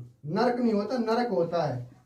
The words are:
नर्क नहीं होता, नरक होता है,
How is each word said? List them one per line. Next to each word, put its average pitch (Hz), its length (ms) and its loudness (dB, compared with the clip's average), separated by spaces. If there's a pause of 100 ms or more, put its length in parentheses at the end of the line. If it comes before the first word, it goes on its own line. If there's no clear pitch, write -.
(280)
नर्क 233 320 2
नहीं 240 140 2
होता, 208 240 0
नरक 233 320 0
होता 170 340 0
है, 131 260 -4 (160)